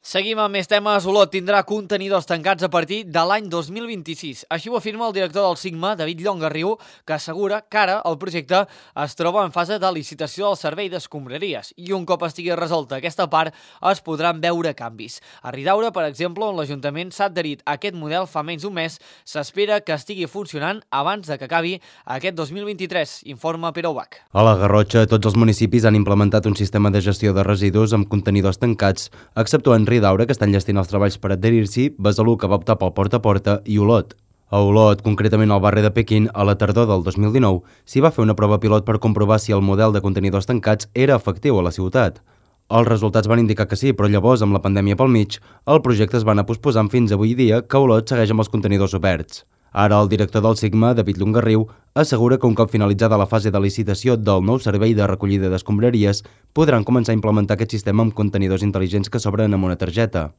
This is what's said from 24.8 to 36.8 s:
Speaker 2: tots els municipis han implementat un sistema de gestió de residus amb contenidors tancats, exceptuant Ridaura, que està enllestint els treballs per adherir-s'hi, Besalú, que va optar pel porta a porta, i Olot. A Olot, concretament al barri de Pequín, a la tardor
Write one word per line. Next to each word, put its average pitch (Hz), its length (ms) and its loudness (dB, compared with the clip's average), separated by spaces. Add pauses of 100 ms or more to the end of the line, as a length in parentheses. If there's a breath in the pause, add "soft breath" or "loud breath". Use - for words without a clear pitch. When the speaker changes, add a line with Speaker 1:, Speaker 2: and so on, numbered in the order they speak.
Speaker 2:
tots 110 220 2
els 101 80 2
municipis 113 480 2
han 107 100 6
implementat 101 540 2
un 101 80 0
sistema 104 340 2
de 98 140 2
gestió 98 320 0
de 98 80 2
residus 101 480 2
amb 101 160 2
contenidors 98 500 0
tancats, 101 540 0 (240 loud breath)
exceptuant 113 540 4
Ridaura, 101 320 4
que 117 80 0
està 110 160 0
enllestint 98 320 2
els 92 80 0
treballs 98 320 0
per 98 160 -4
adherir-s'hi, 113 640 0
Besalú, 110 400 2
que 110 80 -4
va 95 140 2
optar 110 180 0
pel 92 160 0
porta 98 240 0
a 104 60 -4
porta, 104 320 2 (100)
i 107 160 -2
Olot. 107 320 2 (400)
A 101 80 4
Olot, 104 400 6
concretament 107 480 2
al 101 140 4
barri 104 180 4
de 104 80 4
Pequín, 107 400 2
a 101 160 0
la 101 160 4
tardor 107 240 2